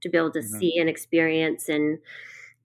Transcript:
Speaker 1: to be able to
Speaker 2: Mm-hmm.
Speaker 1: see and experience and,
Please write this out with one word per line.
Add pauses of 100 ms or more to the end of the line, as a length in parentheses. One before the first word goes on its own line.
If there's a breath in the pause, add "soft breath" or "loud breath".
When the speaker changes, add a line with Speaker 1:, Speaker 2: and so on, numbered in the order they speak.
Speaker 1:
to
be
able
to
Speaker 2:
Mm-hmm.
Speaker 1:
see
and
experience
and, (680 soft breath)